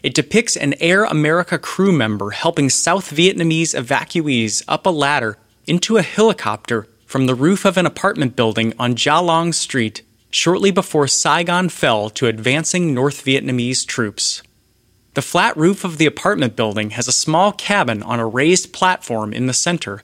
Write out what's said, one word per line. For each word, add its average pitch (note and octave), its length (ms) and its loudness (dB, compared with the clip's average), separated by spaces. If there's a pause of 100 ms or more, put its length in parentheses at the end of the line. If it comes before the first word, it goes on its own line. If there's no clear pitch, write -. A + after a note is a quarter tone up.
It C3+ 100 0
depicts G#3 440 0
an C#3+ 240 -2
Air F#3+ 240 4
America D#3 520 0
crew F#3+ 360 0
member G#2 380 0
helping D3+ 380 0
South F3+ 420 0
Vietnamese E3 600 2
evacuees C3 920 -2
up - 180 -4
a F#3+ 40 4
ladder C#3 480 0 (280)
into F3+ 300 0
a G#3 60 6
helicopter A#2+ 880 -2 (160)
from C3+ 220 0
the B2+ 80 2
roof E3 280 2
of F#3+ 140 4
an F3+ 80 2
apartment D3 500 -2
building A2+ 420 2
on B2 180 0
Gia D3 260 2
Long E3 320 2
Street - 480 -4 (300)
shortly F#3 380 2
before E3 380 0
Saigon F3 640 0
fell G#2+ 400 0
to - 180 -2
advancing C#3 680 0
North C3+ 300 -2
Vietnamese B2+ 640 -2
troops. - 560 -4 (720)
The C#3 60 0
flat - 340 0
roof F3+ 280 2
of E3 160 -8
the D#3+ 80 4
apartment D3 480 0
building G#2+ 340 -2
has A2 180 -6
a B2+ 40 -2
small F3 400 2
cabin C3 500 -2
on A#2+ 180 -4
a A2+ 60 -2
raised C#3+ 480 2
platform A2+ 580 -2
in A#2+ 140 -4
the B2+ 80 -2
center. B2 500 -4